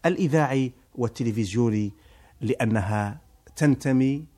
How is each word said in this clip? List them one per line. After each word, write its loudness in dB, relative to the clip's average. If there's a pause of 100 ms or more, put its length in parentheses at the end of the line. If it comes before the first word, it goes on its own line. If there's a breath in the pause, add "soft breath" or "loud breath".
الإذاعي 2 (240)
والتلفزيوني، -2 (500 soft breath)
لأنها -2 (380)
تنتمي 0 (120)